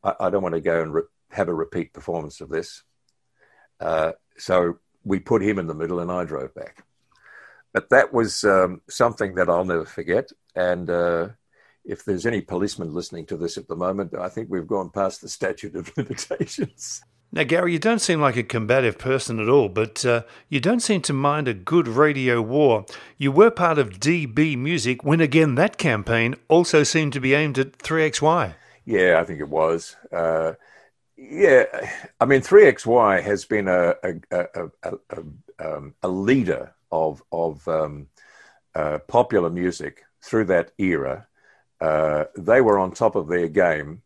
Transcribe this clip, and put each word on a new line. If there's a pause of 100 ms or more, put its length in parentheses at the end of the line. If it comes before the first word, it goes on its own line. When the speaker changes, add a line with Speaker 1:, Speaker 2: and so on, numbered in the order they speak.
Speaker 1:
I,
I
don't
want
to
go
and
re-, (280)
have
a
repeat
performance
of
this." (960)
Uh, (240)
so (240)
we
put
him
in
the
middle
and
I
drove
back. (880)
But
that
was,
um,
something
that
I'll
never
forget. (240)
And,
uh, (540)
if
there's
any
policemen
listening
to
this
at
the
moment,
I
think
we've
gone
past
the
statute
of
<laughs>
limitations. (280)
Speaker 2:
Now,
Gary,
you
don't
seem
like
a
combative
person
at
all,
but,
uh, (260)
you
don't
seem
to
mind
a
good
radio
war. (320)
You
were
part
of
D
B
Music
when,
again,
that
campaign (120)
also
seemed
to
be
aimed
at
three
X
Y. (320)
Speaker 1:
Yeah,
I
think
it
was. (160)
Uh, (640)
yeah, (540)
I
mean,
three
X
Y
has
been
a,
a, (160)
a, (120)
a, (180)
a,
um,
a
leader (160)
of,
of,
um, (680)
uh,
popular
music (180)
through
that
era. (520)
Uh, (140)
they
were
on
top
of
their
game